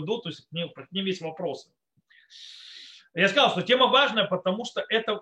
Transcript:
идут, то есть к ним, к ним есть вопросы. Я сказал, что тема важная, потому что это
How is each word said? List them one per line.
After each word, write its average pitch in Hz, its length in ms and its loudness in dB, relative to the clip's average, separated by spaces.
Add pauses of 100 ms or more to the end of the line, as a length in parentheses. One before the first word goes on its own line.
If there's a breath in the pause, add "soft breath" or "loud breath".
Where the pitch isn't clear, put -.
идут, 220 200 -4
то 170 60 -8
есть - 200 -14
к - 20 -18
ним, 165 180 -8
к - 220 -18
ним 196 140 -6
есть 190 160 -4
вопросы. 160 500 -8 (1400 loud breath)
Я 185 160 4
сказал, 262 220 4
что 180 100 -2
тема 247 260 4
важная, 226 380 4
потому 190 400 -2
что - 240 -6
это 220 320 -2